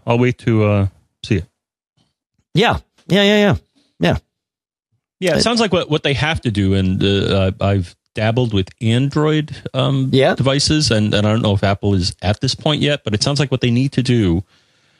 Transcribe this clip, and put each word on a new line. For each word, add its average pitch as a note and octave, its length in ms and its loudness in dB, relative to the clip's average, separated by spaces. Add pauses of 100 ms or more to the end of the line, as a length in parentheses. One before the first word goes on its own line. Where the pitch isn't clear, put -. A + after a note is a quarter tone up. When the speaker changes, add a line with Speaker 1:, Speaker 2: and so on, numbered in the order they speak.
Speaker 1:
I'll A#2+ 120 2
wait B2 180 2
to, A2 260 2
uh, G#2 240 2 (380)
see A2 100 0
it. E2+ 100 -4 (1080)
Speaker 2:
Yeah. G3+ 260 2 (280)
Yeah, G3+ 160 2
yeah, G#3 140 4
yeah. G#3 180 2 (440)
Yeah. - 180 0 (1040)
Speaker 1:
Yeah, F3+ 140 0
it - 60 2
Speaker 2:
It - 20 0
Speaker 1:
sounds A3+ 180 0
like G#3+ 140 0
what, E3+ 160 -2
what D#3 140 -2
they D3 100 0
have D3+ 280 -2
to A#2+ 100 -4
do, G2 240 0
and, F#2+ 280 0
uh, G2 560 0
I, G2 120 0
I've F#2+ 220 -2 (200)
dabbled A2+ 400 -2
with F#2+ 160 -2 (100)
Android, D3 720 -2 (200)
um, C3 400 -2
Speaker 2:
Yeah. B2+ 220 4
Speaker 1:
devices, C#3+ 560 0
and, G#2+ 220 2
and G#2 140 2
I G#2+ 60 2
don't A2+ 80 0
know G#2 120 0
if F#2+ 80 0
Apple G2+ 320 0
is F2+ 280 -2
at G2 180 -2
this - 160 -4
point - 260 -2
yet, D3 220 -2
but G2+ 100 -4
it G#2 80 -2
sounds C#3+ 160 -2
like C#3+ 140 -2
what B2+ 80 -2
they B2 100 0
need B2+ 240 0
to C#3 80 0
do. G#2 440 2 (540)